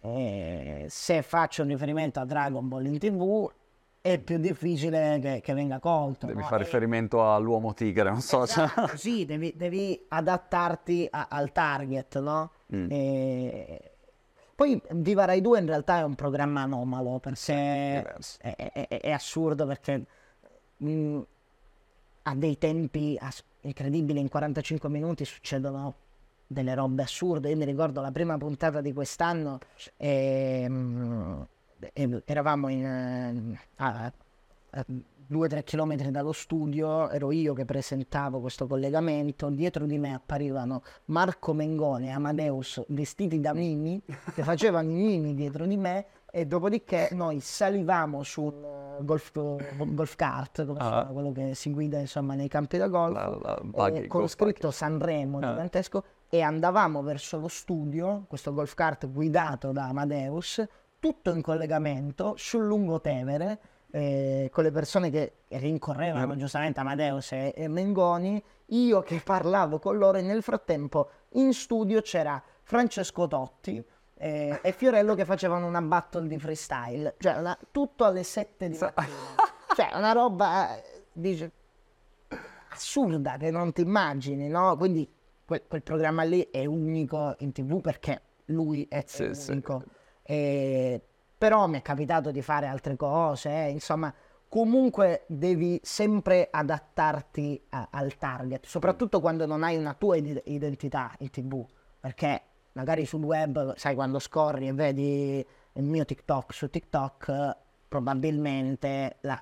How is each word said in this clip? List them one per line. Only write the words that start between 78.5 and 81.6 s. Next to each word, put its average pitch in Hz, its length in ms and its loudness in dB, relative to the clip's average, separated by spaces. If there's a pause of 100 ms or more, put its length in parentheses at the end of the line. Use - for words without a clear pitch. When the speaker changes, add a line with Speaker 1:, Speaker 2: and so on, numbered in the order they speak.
Speaker 1:
di 160 60 -6
Speaker 2:
Sa- 175 200 -2
Speaker 1:
mattina. 143 220 -2 (180)
Speaker 2:
<laughs> - 400 2
Speaker 1:
Cioè - 200 4
una 208 180 4
roba, 190 640 4
eh, - 340 -18
dice, 165 400 -4 (1160)